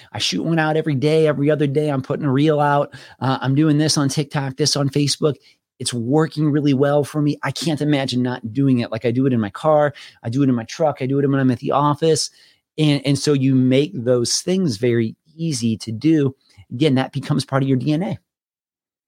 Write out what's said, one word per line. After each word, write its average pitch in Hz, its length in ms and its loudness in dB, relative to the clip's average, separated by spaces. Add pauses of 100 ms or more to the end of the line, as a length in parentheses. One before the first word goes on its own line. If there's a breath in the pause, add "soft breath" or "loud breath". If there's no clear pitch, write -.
(120)
I 107 60 -10
shoot - 240 -4
one 165 160 0
out 156 200 0
every 156 160 -2
day, 151 320 2
every 143 240 0
other 151 160 2
day. 147 240 -2
I'm 135 100 -2
putting 135 240 -6
a 139 80 0
reel 147 260 2
out. 143 360 0 (240 loud breath)
Uh, 127 240 0
I'm 131 120 0
doing 151 220 4
this 156 220 2
on 139 100 2
TikTok, 139 480 -4
this 147 200 -2
on 139 120 0
Facebook. 143 460 0 (440 soft breath)
It's - 140 -6
working 147 580 0
really 147 220 2
well 143 320 2
for 151 160 -6
me. 147 220 0
I 143 80 -4
can't 147 320 -4
imagine 135 400 0
not 123 320 -6
doing 135 240 2
it. 117 120 -4
Like, 110 140 -6
I 120 60 0
do 131 160 0
it 131 80 2
in 113 60 0
my 104 100 -2
car. 151 420 2 (300 loud breath)
I 117 80 -6
do 131 120 0
it 135 60 2
in 127 60 2
my 117 100 -4
truck. 147 380 -4
I 127 40 -2
do 135 120 -2
it 143 100 2
when 139 100 0
I'm 131 120 2
at 123 80 0
the 135 140 -4
office. 147 580 0 (480 soft breath)
And, 147 280 2
and 139 120 2
so 147 160 2
you 135 200 2
make 131 380 2
those 120 480 0
things 180 380 -2
very 117 360 0 (220)
easy 123 420 -2
to - 140 -10
do. 139 420 2 (380 soft breath)
Again, 135 220 2
that 131 180 0
becomes 143 320 -4
part 135 180 -2
of 135 60 0
your 135 80 2
D 139 160 -2
N 151 100 -2
A. - 160 -6 (880)